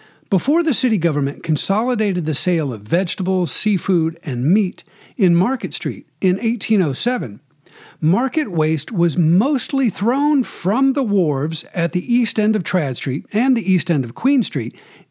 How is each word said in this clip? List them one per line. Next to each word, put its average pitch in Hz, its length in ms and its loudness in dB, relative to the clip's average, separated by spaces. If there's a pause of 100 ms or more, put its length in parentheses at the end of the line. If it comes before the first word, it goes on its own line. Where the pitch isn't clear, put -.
(280)
Before 294 340 2
the 294 120 0
city 220 240 0
government 147 440 -2
consolidated 202 840 -2
the 151 80 -2
sale 160 380 -2
of 104 100 -10
vegetables, 180 680 -2
seafood, 175 680 0
and 131 300 0
meat 202 300 0 (340)
in 180 180 4
Market 190 380 0
Street - 360 -8 (120)
in 185 200 2
eighteen 226 420 0
oh 147 100 0
seven, 151 480 -4 (600)
market 233 500 2
waste 160 420 -2
was 170 240 0
mostly 240 720 2
thrown 277 540 2
from 254 500 0
the 277 100 -2
wharves 160 600 0 (100)
at 170 180 -2
the 180 220 -2
east 240 240 0
end 214 160 2
of 196 80 -2
Tradd 143 340 -2
Street - 360 -6
and 247 240 2
the 190 160 0
east 180 180 2
end 143 140 0
of 117 100 -10
Queen 277 280 2
Street 123 340 -6 (340)